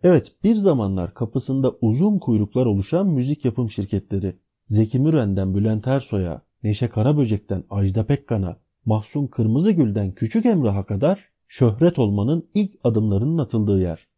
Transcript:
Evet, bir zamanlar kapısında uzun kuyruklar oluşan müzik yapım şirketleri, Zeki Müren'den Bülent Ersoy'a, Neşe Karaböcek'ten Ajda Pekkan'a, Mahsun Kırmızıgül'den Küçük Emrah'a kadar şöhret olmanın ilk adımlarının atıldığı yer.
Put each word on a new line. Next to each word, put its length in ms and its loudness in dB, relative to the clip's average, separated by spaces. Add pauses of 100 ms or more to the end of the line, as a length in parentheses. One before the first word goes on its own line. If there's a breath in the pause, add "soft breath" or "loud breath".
Evet, 400 4
bir 120 4
zamanlar 580 0
kapısında 580 -2 (100)
uzun 380 2
kuyruklar 460 0
oluşan 420 0
müzik 380 -2
yapım 240 -2
şirketleri, 640 -4 (300)
Zeki 340 0
Müren'den 560 0
Bülent 320 -2
Ersoy'a, 540 -4 (220)
Neşe 240 -2
Karaböcek'ten 800 0
Ajda 360 0
Pekkan'a, 520 -4 (280)
Mahsun 420 -2
Kırmızıgül'den 840 0
Küçük 340 -2
Emrah'a 400 0
kadar 340 0 (280)
şöhret 520 2
olmanın 540 0
ilk 180 0 (120)
adımlarının 540 0
atıldığı 440 0
yer. 260 -6 (100)